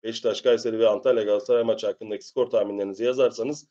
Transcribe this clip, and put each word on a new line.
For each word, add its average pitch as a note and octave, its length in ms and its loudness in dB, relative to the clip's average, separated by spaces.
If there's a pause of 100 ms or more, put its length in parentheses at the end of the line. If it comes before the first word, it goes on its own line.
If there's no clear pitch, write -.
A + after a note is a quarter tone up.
Beşiktaş, A2+ 360 -2
Kayseri A2+ 380 2
ve A2+ 100 4
Antalya A2 340 2
Galatasaray G#2 420 2
maçı A2 220 0
hakkındaki G#2 400 -6
skor B2 200 -2
tahminlerinizi G2+ 580 -2
yazarsanız B2+ 680 -2